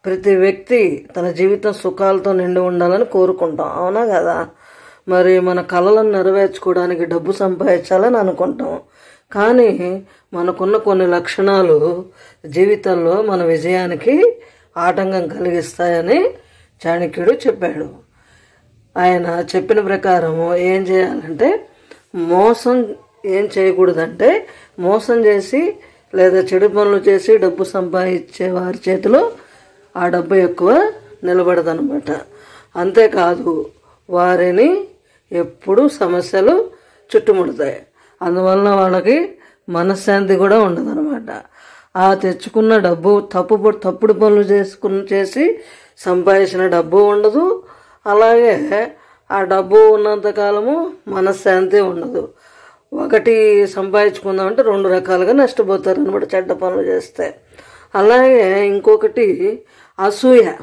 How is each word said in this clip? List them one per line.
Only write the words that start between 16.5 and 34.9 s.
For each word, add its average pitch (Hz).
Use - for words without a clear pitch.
చాణక్యుడు 175
చెప్పాడు. 156
ఆయన 175
చెప్పిన 208
ప్రకారము 175
ఏం 185
చేయాలంటే, 185
మోసం 214
ఏం 202
చేయకూడదంటే, 185
మోసం 220
చేసి 233
లేదా 185
చెడు 185
పనులు 202
చేసి 202
డబ్బు 185
సంపాదించే 185
వారి 185
చేతిలో 214
ఆ 180
డబ్బు 175
ఎక్కువ 196
నిలబడదనమాట. 165
అంతేకాదు, 175
వారిని 180